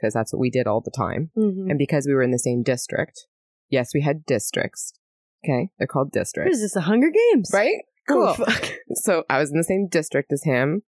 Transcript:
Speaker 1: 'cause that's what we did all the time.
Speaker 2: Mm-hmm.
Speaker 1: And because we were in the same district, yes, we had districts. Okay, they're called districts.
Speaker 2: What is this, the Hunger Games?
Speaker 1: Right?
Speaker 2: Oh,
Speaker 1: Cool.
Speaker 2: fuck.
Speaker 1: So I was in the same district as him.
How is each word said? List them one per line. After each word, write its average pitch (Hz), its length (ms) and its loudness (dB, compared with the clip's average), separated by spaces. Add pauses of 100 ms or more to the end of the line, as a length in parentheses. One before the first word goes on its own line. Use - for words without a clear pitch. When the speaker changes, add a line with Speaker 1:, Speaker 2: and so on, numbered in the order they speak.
Speaker 1:
'cause 110 120 0
that's 113 200 -2
what - 80 -4
we 127 100 2
did 123 160 0
all 110 160 2
the - 80 -10
time. 135 480 -4
Speaker 2:
Mm-hmm. 190 320 0
Speaker 1:
And 151 80 2
because 139 280 0
we 143 60 2
were 135 100 4
in 127 100 2
the 123 80 0
same 123 240 0
district, - 640 -4 (440)
yes, 123 240 0
we 147 80 2
had 151 240 -2
districts. - 680 -4 (520)
Okay, 147 340 -2
they're - 80 -2
called 139 240 -2
districts. - 380 -2
Speaker 2:
What 370 60 4
is 240 80 -2
this, 208 120 -4
the 196 80 0
Hunger 226 280 2
Games? 415 440 4
Speaker 1:
Right? 214 220 2 (340)
Speaker 2:
Oh, 247 260 4
Speaker 1:
Cool. 233 100 -2
Speaker 2:
fuck. - 260 -2 (220)
Speaker 1:
So 170 360 2
I 135 80 2
was 143 140 0
in 147 40 -2
the 165 80 2
same 190 240 0
district 156 440 -2
as 143 100 -2
him. 147 400 0 (140)